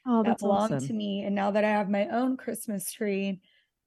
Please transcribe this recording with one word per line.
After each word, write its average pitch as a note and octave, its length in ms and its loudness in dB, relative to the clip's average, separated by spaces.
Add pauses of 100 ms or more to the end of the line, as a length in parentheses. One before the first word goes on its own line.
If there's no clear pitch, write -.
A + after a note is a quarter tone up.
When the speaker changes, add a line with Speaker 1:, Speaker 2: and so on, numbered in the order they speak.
Speaker 1:
Oh, A#3 160 4
Speaker 2:
that A3 80 4
Speaker 1:
that's A3 120 0
Speaker 2:
belong G3+ 300 2
Speaker 1:
awesome. C3+ 160 -2
Speaker 2:
to B3 40 -4
me. G3+ 300 -4
And G3 120 -2
now G3+ 180 0
that G#3 120 2
I G#3+ 60 2
have G#3 180 2
my G3+ 200 0
own C4 280 0
Christmas A3 560 -8
tree, G3 480 -2 (460)